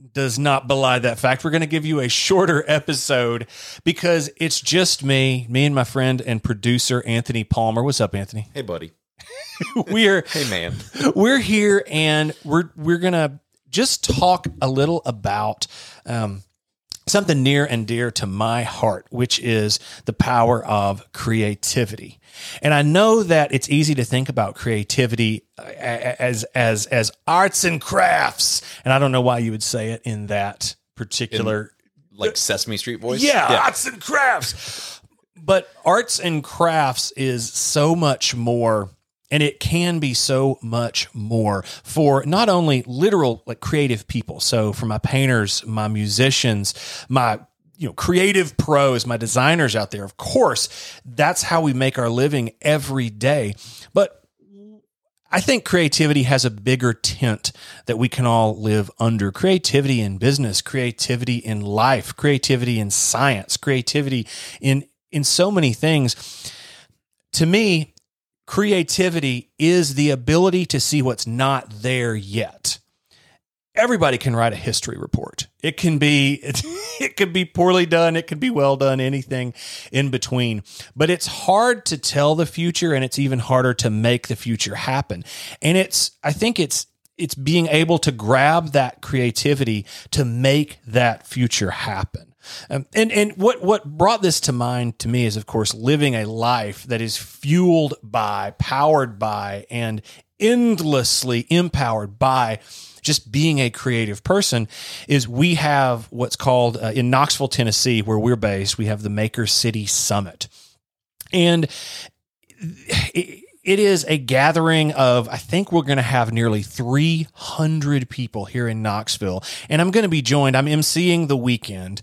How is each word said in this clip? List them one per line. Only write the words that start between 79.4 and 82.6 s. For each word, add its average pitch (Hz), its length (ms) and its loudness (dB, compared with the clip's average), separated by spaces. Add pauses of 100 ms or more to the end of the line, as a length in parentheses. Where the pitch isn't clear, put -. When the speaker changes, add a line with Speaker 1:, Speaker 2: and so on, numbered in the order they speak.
Speaker 1:
in 135 180 0
between. 120 520 -2 (320)
But 156 160 2
it's 175 160 -2
hard 220 600 0
to 156 120 -4
tell 147 360 2
the 160 120 0
future, 165 480 -2